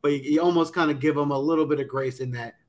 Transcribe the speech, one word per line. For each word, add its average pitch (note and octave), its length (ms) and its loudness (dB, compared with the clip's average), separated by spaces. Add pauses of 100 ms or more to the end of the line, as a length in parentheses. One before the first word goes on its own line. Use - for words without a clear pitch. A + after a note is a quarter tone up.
but D3 100 2
you, C#3+ 80 0
you D3 220 2
almost E3+ 340 2
kinda D#3 180 2
give C#3+ 220 0
him C#3+ 160 0
a C#3 80 -2
little D#3 260 2
bit C#3+ 140 0
of C3 80 -4
grace C3 320 -4
in B2+ 120 -6
that A#2 240 -10 (140)